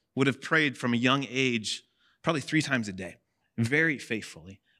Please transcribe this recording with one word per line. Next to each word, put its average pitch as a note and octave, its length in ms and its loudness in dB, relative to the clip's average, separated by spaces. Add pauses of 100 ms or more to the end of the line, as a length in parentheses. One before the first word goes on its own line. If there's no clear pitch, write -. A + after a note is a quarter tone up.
(160)
would C3+ 120 2
have B2+ 140 -2
prayed D3+ 360 2
from A#2+ 160 0
a A#2+ 40 2
young C3 320 4
age, B2 540 -2 (380)
probably D#3+ 200 0
three D#3 200 0
times B2+ 260 -2
a F#2+ 60 -8
day, F#2 240 -12 (400)
very C#3+ 400 2
faithfully, G2 640 -10 (200)